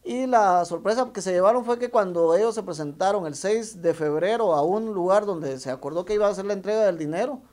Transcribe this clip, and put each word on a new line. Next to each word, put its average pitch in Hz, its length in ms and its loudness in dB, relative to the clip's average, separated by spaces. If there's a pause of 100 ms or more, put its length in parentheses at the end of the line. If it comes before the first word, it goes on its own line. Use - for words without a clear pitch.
y 254 260 -4
la 196 360 4
sorpresa 220 500 -2
que 196 80 -8
se 180 120 -2
llevaron 214 320 4
fue 240 120 0
que 240 140 -6
cuando 170 420 2
ellos 220 220 2
se 214 80 -6
presentaron 170 640 -2
el 147 80 -8
seis 214 460 -4
de 165 120 2
febrero 160 640 0
a 143 80 2
un 214 300 -2
lugar 190 320 2
donde 147 340 -4
se 135 100 -8
acordó 147 360 -6
que 214 80 -4
iba 208 120 2
a 202 40 4
hacer 190 160 -4
la 202 80 -4
entrega 208 320 0
del 180 120 0
dinero, 175 440 -4 (120)